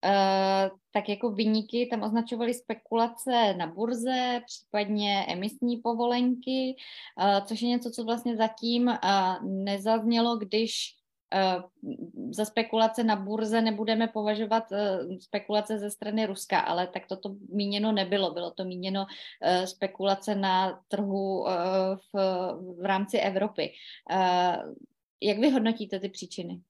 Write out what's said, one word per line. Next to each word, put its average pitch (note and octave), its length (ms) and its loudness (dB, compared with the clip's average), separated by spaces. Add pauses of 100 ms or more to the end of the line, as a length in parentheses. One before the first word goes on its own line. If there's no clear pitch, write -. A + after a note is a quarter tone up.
e, G3 640 4 (200)
tak G#3 180 0
jako G#3 200 -2
viníky A3 640 0
tam A3 120 -2
označovali A#3 500 0
spekulace A#3 1040 0
na E3 100 -2
burze, A#3+ 800 -2
případně G#3 840 -2
emisní G#3+ 480 -2
povolenky, B3 960 0
e, - 720 0
což A3 160 -4
je A#3+ 60 0
něco, A#3+ 240 0
co A#3 120 -6
vlastně A#3 340 -2
zatím, A#3 520 2
e, A#3 80 0 (440)
nezaznělo, A3 960 2
když, G#3+ 340 -2 (640)
e, F#3+ 220 4 (760)
za G#3 140 -2
spekulace A3+ 580 2
na A3 120 4
burze G#3+ 460 0
nebudeme A3 460 2
považovat, G#3+ 640 0
e, G3 280 0 (200)
spekulace G#3 600 -2
ze G3+ 120 -6
strany G#3+ 340 -2
Ruska, F#3+ 340 -2
ale F3+ 280 0
tak F#3 200 -8
toto G3 280 -8 (180)
míněno G3+ 380 0
nebylo. F#3+ 420 0
Bylo F3 180 -6
to F#3+ 140 -8
míněno, F#3+ 400 -4 (360)
e, F3+ 260 2
spekulace G3 680 -2
na F#3+ 520 2
trhu, G3 600 -2
e, F#3 40 0 (440)
v, - 180 -18 (680)
v F#3 40 -6
rámci G3 320 0
Evropy. G3 540 0 (400)
E, F3+ 460 4 (640)
jak G3+ 180 2
vy C4+ 100 6
hodnotíte A3+ 500 0
ty G3 100 -6
příčiny? F3+ 600 -10